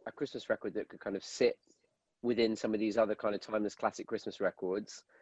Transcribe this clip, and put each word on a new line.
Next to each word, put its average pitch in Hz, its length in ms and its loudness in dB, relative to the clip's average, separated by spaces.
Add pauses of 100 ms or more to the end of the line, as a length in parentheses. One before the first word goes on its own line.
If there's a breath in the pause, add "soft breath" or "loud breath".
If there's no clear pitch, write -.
a 110 60 -8
Christmas - 380 -6
record 107 240 0
that 101 160 -4
could 85 100 -16
kind 98 160 -4
of 95 80 -4
sit - 320 2 (680)
within 113 340 4
some 110 160 0
of 104 80 2
these 107 160 2
other 107 180 4
kind 104 200 0
of 95 40 -4
timeless 107 340 0
classic 113 320 -2
Christmas 107 360 -6
records. 95 600 -2 (200)